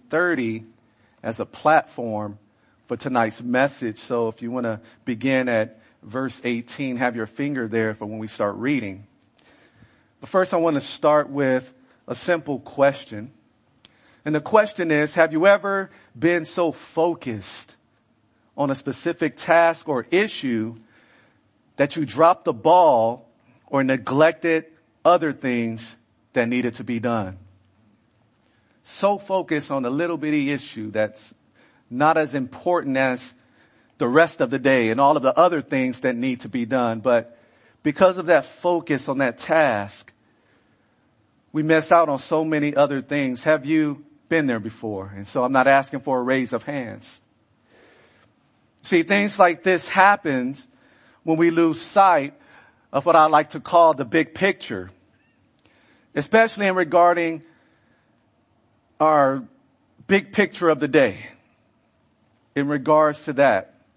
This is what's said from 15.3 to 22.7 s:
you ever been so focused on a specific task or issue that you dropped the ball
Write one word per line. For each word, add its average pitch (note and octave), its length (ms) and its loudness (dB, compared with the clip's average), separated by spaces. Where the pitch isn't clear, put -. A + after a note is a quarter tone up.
you D#3 120 0
ever G3 460 2
been E3 280 0
so E3+ 260 -2
focused - 1040 -6
on C#3+ 140 -2
a C3+ 40 -4
specific D3 600 -6
task E3 520 2
or B2+ 220 -4
issue B2 680 -2
that C#3 200 -2
you D#3 100 -6
dropped D3 400 2
the D#3+ 80 0
ball B2 760 2